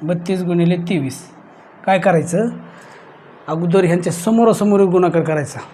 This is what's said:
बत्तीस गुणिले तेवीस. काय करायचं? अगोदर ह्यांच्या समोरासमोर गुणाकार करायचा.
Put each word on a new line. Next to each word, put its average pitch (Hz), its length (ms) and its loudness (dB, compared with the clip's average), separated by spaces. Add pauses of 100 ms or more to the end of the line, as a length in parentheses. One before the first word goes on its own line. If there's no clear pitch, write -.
बत्तीस 175 400 -4
गुणिले 175 340 0
तेवीस. 170 540 -4 (560)
काय 190 140 2
करायचं? 175 460 0 (1000)
अगोदर 170 360 0
ह्यांच्या 170 300 0
समोरासमोर 208 680 2
गुणाकार 180 400 2
करायचा. 151 380 -4 (140)